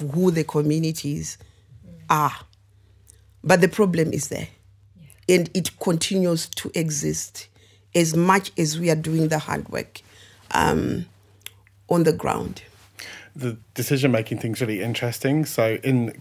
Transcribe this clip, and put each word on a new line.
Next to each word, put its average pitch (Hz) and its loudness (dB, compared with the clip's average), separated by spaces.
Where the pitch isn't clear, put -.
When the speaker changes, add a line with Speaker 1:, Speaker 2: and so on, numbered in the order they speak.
Speaker 1:
who 180 4
the 160 0
communities 156 -2
are. 151 2
But 175 6
the 180 6
problem 170 2
is - -6
there, - -8
Speaker 2:
Yeah. 185 8
Speaker 1:
and 170 0
it 175 -4
continues 175 0
to - -10
exist 156 -4
as 165 2
much 185 4
as 156 -2
we 170 0
are 156 6
doing 156 0
the 156 0
hard 151 -6
work, - -10
um, 156 2
on 170 4
the 160 4
ground. - -4
Speaker 3:
The 120 -6
decision-making 123 0
thing's 113 -4
really 110 -2
interesting. 123 0
So 113 0
in, 123 2